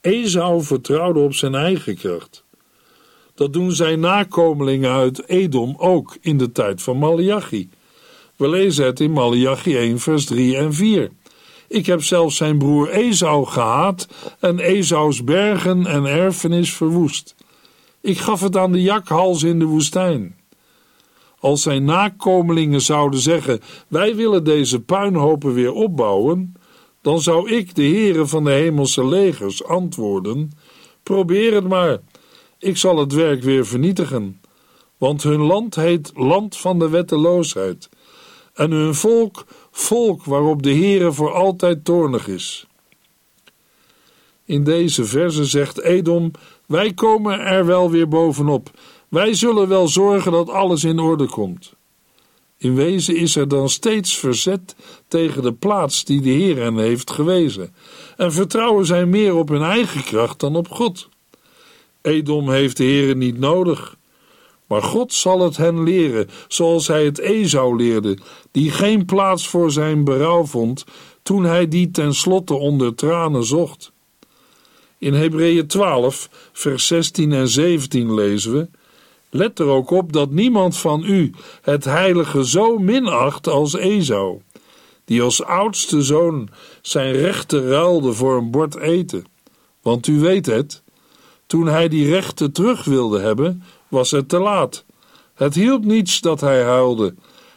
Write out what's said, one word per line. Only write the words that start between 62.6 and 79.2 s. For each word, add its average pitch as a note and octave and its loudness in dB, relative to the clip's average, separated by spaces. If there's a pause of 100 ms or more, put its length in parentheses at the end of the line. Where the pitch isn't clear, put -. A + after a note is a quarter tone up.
de C3 0
Heere C#3 2
niet B2+ -2
nodig. E3 -2 (720)
Maar G#2 -2
God B3 -4
zal F#3 0
het E3+ 0
hen E3 0
leren, D#3+ 0 (180)
zoals E3 0
hij D3+ 2
het C#3+ -2
Esau D3 0
leerde, A2 0 (340)
die D3 0
geen G3+ 0
plaats F#3+ 0
voor E3+ 0
zijn D3+ 0
berouw D3+ 2
vond B2 -4 (380)
toen G3 0
hij E3+ 2
die F3 0
tenslotte E3 0
onder C#3 0
tranen D#3 0
zocht. D3 -4 (1080)
In C#3+ -2
Hebreeën D#3+ 2
twaalf, D3 0 (220)
vers C3+ -4
zestien D#3+ 0
en C3 0
zeventien C3 0
lezen G#2 0
we: D#3 -2 (640)